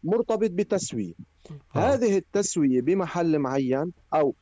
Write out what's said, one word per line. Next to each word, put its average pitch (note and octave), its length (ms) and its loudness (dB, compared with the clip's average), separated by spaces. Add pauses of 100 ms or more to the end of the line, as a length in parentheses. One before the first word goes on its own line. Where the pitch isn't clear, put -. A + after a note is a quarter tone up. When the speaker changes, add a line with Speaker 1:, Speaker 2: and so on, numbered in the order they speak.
Speaker 1:
مرتبط A3 480 0
بتسوية. E3 600 -2 (640)
Speaker 2:
آه. - 40 0
Speaker 1:
هذه A3+ 380 2
التسوية D#3+ 640 0
بمحل E3 580 0
معين C3+ 520 -2 (220)
أو D3+ 280 2